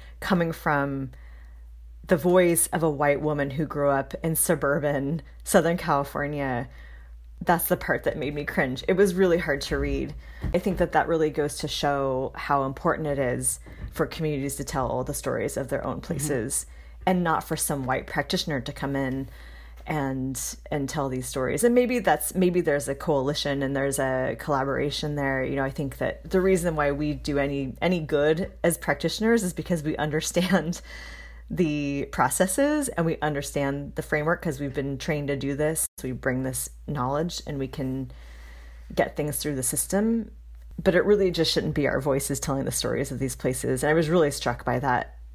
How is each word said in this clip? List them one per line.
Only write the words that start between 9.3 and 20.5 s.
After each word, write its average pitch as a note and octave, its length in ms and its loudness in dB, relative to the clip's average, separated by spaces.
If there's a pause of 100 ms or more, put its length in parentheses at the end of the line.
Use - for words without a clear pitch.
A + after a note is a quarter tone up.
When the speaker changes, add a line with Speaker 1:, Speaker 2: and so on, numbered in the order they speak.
Speaker 1:
hard D#3+ 240 0
to - 160 -2
read. C#3 360 -2 (400)
I F3+ 60 4
think F#3 180 0
that E3+ 160 2
that D3+ 140 6
really D#3+ 220 4
goes D3 280 0
to D#3 100 -4
show C3+ 680 0
how C#3+ 280 2
important D3+ 440 0
it C#3+ 120 0
is B2+ 400 0 (320)
for D#3+ 140 0
communities C#3+ 520 -2
to C#3 60 -6
tell C3 240 0
all B2+ 160 -2
the C#3+ 100 -6
stories B2 440 -2
of C3+ 120 -2
their - 160 -2
own C3 120 -2
Speaker 2:
Mm-hmm. A#2+ 80 -10
Speaker 1:
places C3+ 600 -2 (400)
and F3+ 180 4
not D#3+ 200 2
for - 140 -4
some C#3+ 280 -2
white B2+ 220 0
practitioner D3+ 540 -2
to B2+ 120 -6
come C#3 220 -4
in C3+ 340 -2 (560)
and, C3+ 540 -2 (300)